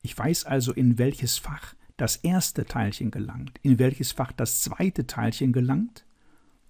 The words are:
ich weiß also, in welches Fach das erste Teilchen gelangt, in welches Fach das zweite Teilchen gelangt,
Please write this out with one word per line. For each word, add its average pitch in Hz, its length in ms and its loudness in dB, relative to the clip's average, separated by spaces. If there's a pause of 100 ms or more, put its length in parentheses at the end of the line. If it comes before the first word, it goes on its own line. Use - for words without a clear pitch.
ich - 160 -10
weiß 156 300 0
also, 131 260 0
in 120 240 4
welches 123 400 0
Fach - 380 -10 (240)
das - 180 0
erste - 480 0
Teilchen 107 460 -2
gelangt, 117 500 -8
in 131 180 6
welches 127 340 2
Fach - 200 -4
das - 300 -2
zweite 185 440 -2
Teilchen 120 460 0
gelangt, 135 540 0 (640)